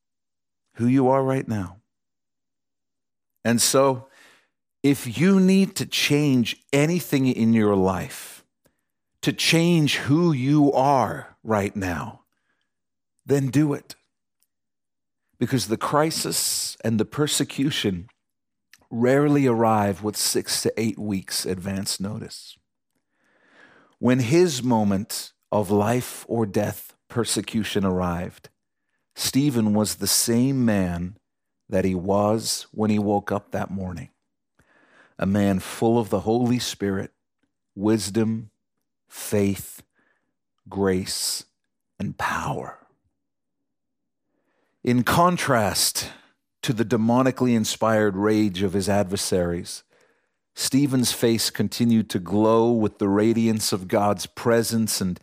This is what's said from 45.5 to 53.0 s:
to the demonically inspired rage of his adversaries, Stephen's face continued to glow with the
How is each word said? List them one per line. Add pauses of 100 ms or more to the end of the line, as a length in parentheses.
to
the
demonically
inspired
rage
of
his
adversaries, (720)
Stephen's
face
continued
to
glow
with
the